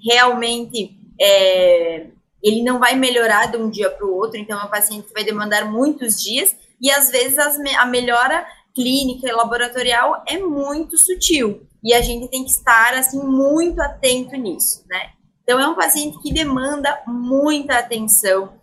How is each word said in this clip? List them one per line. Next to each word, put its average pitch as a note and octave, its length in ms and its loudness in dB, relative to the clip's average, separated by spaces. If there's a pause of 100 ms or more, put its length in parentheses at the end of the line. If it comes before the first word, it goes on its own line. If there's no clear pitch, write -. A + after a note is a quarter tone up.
realmente, A#3 920 0 (220)
é, F3+ 880 4 (360)
ele A3 200 2
não B3+ 140 0
vai B3 180 4
melhorar A#3 500 2
de A3+ 100 -6
um A3+ 140 -4
dia G3+ 200 -2
pro G3 240 -4
outro, A3 240 -4
então G#3+ 220 -8
é G#3 60 -8
um G3+ 40 -12
paciente G#3 380 -4
que - 60 -20
vai G#3+ 100 -4
demandar G#3 400 -2
muitos A#3 580 -2
dias C4 320 -2 (280)
e C4+ 100 2
às C#4 180 2
vezes C4+ 280 0
as D4 200 0
me-, C#4 180 -4
a B3 100 4
melhora B3 600 0 (280)
clínica B3+ 540 -2
e A#3+ 40 -2
laboratorial A#3+ 960 0
é D4+ 100 -6
muito D#4 600 -4
sutil D#4 640 0 (220)
e A3+ 100 4
a B3+ 80 6
gente A#3+ 280 -4
tem C4 140 -6
que C4 60 -12
estar, A#3 460 4
assim, C4 280 -2
muito D4 580 2
atento B3+ 540 -2
nisso, A3 520 -6
né? F#3 240 -8 (320)
Então, B3 160 2
é C#4 80 2
um E4 80 -2
paciente D4+ 480 -2
que C#4+ 100 -6
demanda C#4+ 720 -2
muita C4 720 0
atenção G#3+ 840 0